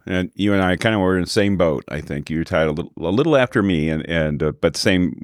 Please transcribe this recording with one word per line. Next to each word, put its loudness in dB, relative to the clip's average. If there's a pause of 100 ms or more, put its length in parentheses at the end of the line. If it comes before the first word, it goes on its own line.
and -2
you 0
and 2
I 2
kinda 0
were 2
in 0
the -6
same 2
boat, 0
I -8
think. -8
You -2
retired 0
a 0
little, -8
a -4
little 2
after 2
me, 0
and, -4
and, -2
uh, 0
but -2
same, 2